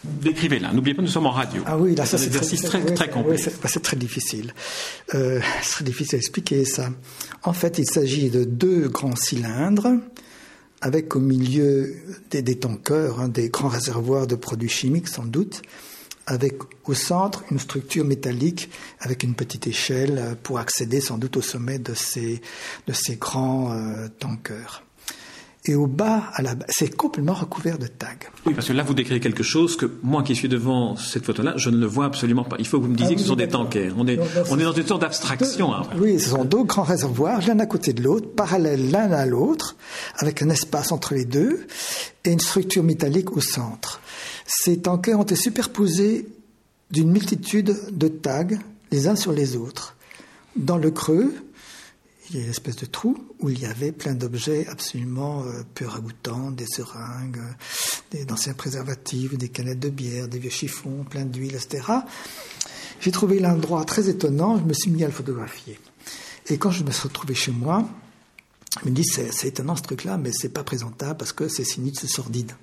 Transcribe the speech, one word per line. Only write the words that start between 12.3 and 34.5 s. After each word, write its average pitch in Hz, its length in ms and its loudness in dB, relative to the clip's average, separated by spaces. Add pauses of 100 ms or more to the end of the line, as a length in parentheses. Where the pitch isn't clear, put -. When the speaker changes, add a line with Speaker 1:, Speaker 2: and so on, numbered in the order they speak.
Speaker 2:
des, 143 100 0
des 123 160 2
tankers, 127 600 0
hein, 127 80 0
des 117 220 0
grands 139 180 0
réservoirs 123 580 0
de 123 80 0
produits 117 360 -4
chimiques, 160 380 0
sans 120 180 -6
doute, 160 360 -2 (640)
avec 135 300 0 (300)
au 139 100 0
centre 185 560 0
une 135 80 0
structure 139 440 -2
métallique 135 680 0 (300)
avec 127 200 -4
une 123 140 2
petite 120 320 -6
échelle, 131 500 0
euh, 117 240 -4
pour 127 160 -4
accéder 117 420 0
sans 123 200 -2
doute 127 180 -2
au 123 60 2
sommet 131 340 -4
de 120 160 -6
ces, 117 480 -4 (460)
de 127 60 -4
ces 120 240 -2
grands, 131 540 0
euh, 110 360 -4 (100)
tankers. 113 680 -8 (840)
Et 147 100 2
au 147 100 4
bas, 208 380 2 (100)
à - 80 -2
la 120 140 -2
ba-, 135 140 -8
c'est - 260 0
complètement 175 400 0
recouvert 165 420 -4
de 123 80 -6
tags. - 220 -10 (400)
Speaker 1:
Oui, 147 80 4
parce - 120 -2
que 127 60 2
là, 139 80 4
vous 139 140 2
décrivez 127 240 2
quelque 117 240 0
chose 170 340 4
que 135 80 0 (160)
moi 143 220 2
qui 147 120 2
suis 135 140 0
devant 123 460 2
cette - 280 -4
photo-là, 120 320 0
je 127 140 2
ne 117 80 6
le 117 80 6
vois 117 200 2
absolument 127 380 2
pas. 127 140 -4
Il 113 80 0
faut 143 140 2
que 120 60 2
vous 123 40 0
me 123 60 4
disiez 175 160 4
Speaker 2:
Ah - 20 6
Speaker 1:
que 196 60 2
ce 196 60 2
Speaker 2:
oui, 190 40 2
Speaker 1:
sont 135 60 6
des 117 100 2
Speaker 2:
d'accord. 120 200 0
Speaker 1:
tankers. 98 300 0
On 123 120 2
est, 123 80 4
Speaker 2:
Non, 165 80 2
non, 165 60 0 (200)
Speaker 1:
on 139 60 4